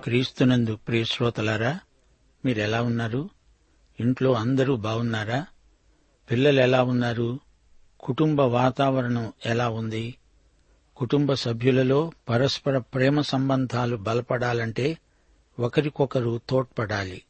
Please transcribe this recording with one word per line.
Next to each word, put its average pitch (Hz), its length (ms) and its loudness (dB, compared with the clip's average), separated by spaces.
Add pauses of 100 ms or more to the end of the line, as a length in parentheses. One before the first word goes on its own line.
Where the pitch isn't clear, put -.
క్రీస్తునందు 123 720 0
ప్రియ 113 280 -2
శ్రోతలారా, 113 760 -2 (640)
మీరెలా 110 360 0
ఉన్నారు? 120 480 -4 (680)
ఇంట్లో 127 340 2
అందరూ 131 420 0
బావున్నారా? 113 720 -4 (880)
పిల్లలు 135 280 4
ఎలా 127 240 4
ఉన్నారు? 120 560 -2 (600)
కుటుంబ 147 420 0
వాతావరణం 123 920 0 (120)
ఎలా 117 240 0
ఉంది? 113 460 -6 (800)
కుటుంబ 139 380 2
సభ్యులలో 131 800 2 (180)
పరస్పర 135 480 0
ప్రేమ 135 440 2
సంబంధాలు 131 760 0
బలపడాలంటే 120 1000 -2 (600)
ఒకరికొకరు 120 920 0
తోడ్పడాలి. 104 800 -4